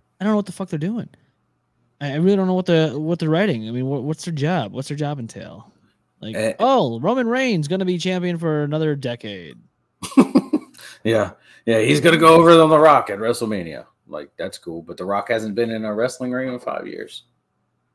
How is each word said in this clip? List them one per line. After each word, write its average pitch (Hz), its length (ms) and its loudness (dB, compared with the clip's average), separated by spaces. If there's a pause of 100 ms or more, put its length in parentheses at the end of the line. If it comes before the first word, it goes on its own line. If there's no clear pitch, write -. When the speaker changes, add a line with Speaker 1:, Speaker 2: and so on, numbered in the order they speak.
(200)
Speaker 1:
I 185 40 -4
don't 214 80 0
know 214 40 2
what 208 100 -2
the 175 60 -10
fuck 190 180 -12
they're 160 80 -4
doing. 196 300 -6 (920)
I, 143 120 -6
I 139 40 -4
really 185 200 4
don't 190 100 0
know 185 80 0
what 180 120 -2
the, 160 300 2
what 160 220 -4
they're 160 100 -2
writing. 156 400 0
I 113 40 -8
mean, 127 140 -4
what, 135 180 -4
what's 156 200 -6
their 175 100 -8
job? 143 380 -2
What's 127 160 -10
their 143 80 -8
job 147 220 -6
entail? 98 520 -16 (500)
Like, 107 140 -12
Speaker 2:
Eh. 110 240 -2
Speaker 1:
"Oh, 196 420 2
Roman 233 280 0
Reigns 233 400 -2
gonna 190 160 -2
be 180 140 -2
champion 180 400 -4
for 156 260 -2
another 151 320 -2
decade." 104 600 -10 (600)
Speaker 2:
<laughs> - 0 - (880)
Yeah. 110 280 0 (340)
Yeah, 113 140 2
he's 139 200 2
gonna 165 160 6
go 160 180 8
over 165 160 8 (100)
on 156 100 6
The 156 80 6
Rock 147 320 6
at 98 80 -6
WrestleMania. 104 680 -4 (240)
Like, 76 280 -12
that's 92 220 -10
cool, 82 240 -12
but 85 140 -16
The 92 80 -10
Rock 101 240 -4
hasn't 110 260 -2
been 117 160 -2
in 110 140 -6
a 107 100 -6
wrestling 127 380 -4
ring 131 200 -6
in 123 60 -8
five - 280 -10
years. - 380 -16 (720)